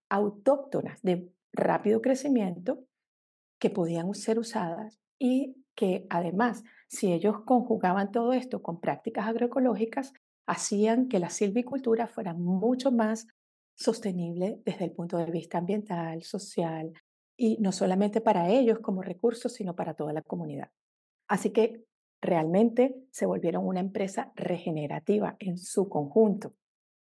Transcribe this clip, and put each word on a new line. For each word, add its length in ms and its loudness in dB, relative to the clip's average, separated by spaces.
autóctonas 960 0
de 300 -2
rápido 480 2
crecimiento 840 0
que 120 2
podían 440 -2
ser 240 0
usadas 600 -6
y 380 0
que 360 0
además, 520 0
si 240 0
ellos 240 2
conjugaban 680 2
todo 200 2
esto 300 -2
con 180 -6
prácticas 460 -4
agroecológicas, 880 0
hacían 600 2
que 100 2
la 120 0
silvicultura 760 0
fuera 280 -8
mucho 580 2
más 340 0
sostenible 880 -2
desde 220 -2
el 60 -6
punto 260 -4
de 120 -2
vista 280 -4
ambiental, 640 -4
social, 680 -6
y 240 2
no 120 2
solamente 500 2
para 260 4
ellos 300 4
como 240 -4
recurso, 460 -2
sino 260 -8
para 200 -6
toda 180 -4
la 100 -4
comunidad. 480 -8
Así 220 0
que 340 2
realmente 720 4
se 160 -2
volvieron 400 0
una 140 -2
empresa 560 -4
regenerativa 1040 -2
en 180 -4
su 300 -2
conjunto, 640 2